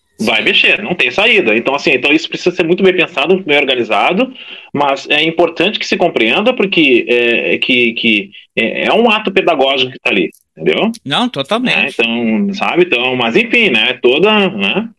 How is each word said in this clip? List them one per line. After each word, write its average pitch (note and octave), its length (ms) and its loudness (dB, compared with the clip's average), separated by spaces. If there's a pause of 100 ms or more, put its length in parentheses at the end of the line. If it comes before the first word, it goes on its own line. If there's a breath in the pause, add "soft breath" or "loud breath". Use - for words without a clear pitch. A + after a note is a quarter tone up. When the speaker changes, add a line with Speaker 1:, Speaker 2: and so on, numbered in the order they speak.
(260)
Speaker 1:
Vai A2 180 0
mexer, F3+ 400 2
não C3+ 100 -6
tem C3 160 -2
saída. F#3+ 480 2
Então, C3 160 -2
assim, C#3+ 180 -2
então C3+ 220 0
isso - 160 0
precisa F3 260 -4
ser F3+ 80 0
muito E3+ 200 0
bem F#3 120 4
pensado, D#3+ 380 0
muito F#3+ 140 -2
bem C#3+ 100 2
organizado, C3 760 0 (400 loud breath)
mas C#3 380 0
é D3 140 2
importante E3 560 0
que - 80 -8
se G#3 100 0
compreenda, F3 560 2
porque D#3+ 560 2
é, A#2 460 0
é - 20 0
que, A#2+ 360 0
que G#2 380 -2 (240 loud breath)
é, F#2 300 -2
é B2+ 80 0
um A3+ 160 2
ato G#3+ 220 -2
pedagógico C3+ 600 0
que - 80 -18
tá B2 120 -4
ali, G2 180 0 (260)
entendeu? F2 360 0 (120)
Speaker 2:
Não, E3+ 240 -2
totalmente. D#3+ 720 -2
Speaker 1:
É, A#2 60 0
então, A2 480 0
sabe? A#2+ 300 0
Então, B2+ 320 0
mas A#2 200 0
enfim, A3+ 360 2
né? A#2 220 0 (100)
Toda, F#3 480 2
né? A#2 360 -4 (120)